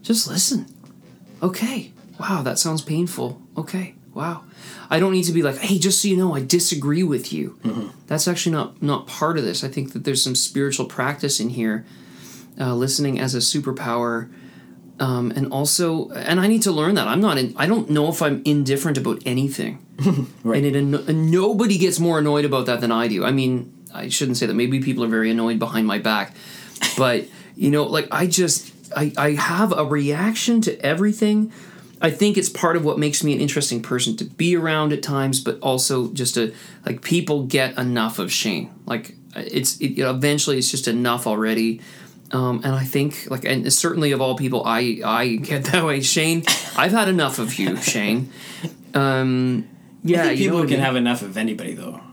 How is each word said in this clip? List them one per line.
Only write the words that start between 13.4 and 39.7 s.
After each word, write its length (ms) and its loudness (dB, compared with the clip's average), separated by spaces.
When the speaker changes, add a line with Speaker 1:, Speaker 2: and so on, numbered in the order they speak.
Speaker 1:
Um, 340 0
and 180 -2
also, 580 0
and 280 0
I 80 4
need 160 4
to 80 2
learn 260 2
that. 120 2
I'm 120 2
not 180 4
in, 180 -2
I 100 0
don't 240 0
know 180 2
if 140 -2
I'm 220 0
indifferent 540 2
about 280 -2
anything. 520 -2
Speaker 2:
<laughs> 300 2
Right. 180 2
Speaker 1:
And 40 2
it 100 2
anno-, 320 0
and 240 4
nobody 460 4
gets 200 2
more 220 4
annoyed 240 2
about 220 0
that 160 0
than 100 2
I 160 2
do. 160 0
I 80 2
mean, 400 0
I 180 -8
shouldn't 260 -2
say 100 0
that. 80 0
Maybe 260 2
people 220 0
are 60 0
very 220 2
annoyed 280 0
behind 280 0
my 120 0
back. 360 -2
But, 260 2
you 140 2
know, 140 4
like, 280 -2
I 160 2
just, 420 0
I, 220 0
I 160 2
have 400 2
a 120 2
reaction 800 2
to 220 0
everything. 680 2
I 80 4
think 260 2
it's 140 0
part 260 0
of 80 0
what 140 2
makes 260 0
me 80 2
an 80 0
interesting 420 -2
person 360 -2
to 60 -4
be 300 0
around 380 2
at 100 -2
times, 380 0
but 200 -4
also 520 0
just 240 -2
a, 160 0
like, 180 -6
people 440 0
get 320 0
enough 400 0
of 120 -2
Shane. 400 -2
Like, 300 -6
it's, 460 -4